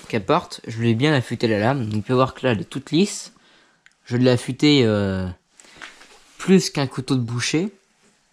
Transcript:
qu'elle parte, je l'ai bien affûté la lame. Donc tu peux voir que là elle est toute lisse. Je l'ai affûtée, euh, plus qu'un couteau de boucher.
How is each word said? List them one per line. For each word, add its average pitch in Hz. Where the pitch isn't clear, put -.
qu'elle 104
parte, -
je 113
l'ai 117
bien 147
affûté 120
la 107
lame. 120
Donc 107
tu -
peux 127
voir 127
que -
là 127
elle 92
est -
toute -
lisse. -
Je 120
l'ai 127
affûtée, 139
euh, 98
plus 185
qu'un 139
couteau 135
de 127
boucher. 123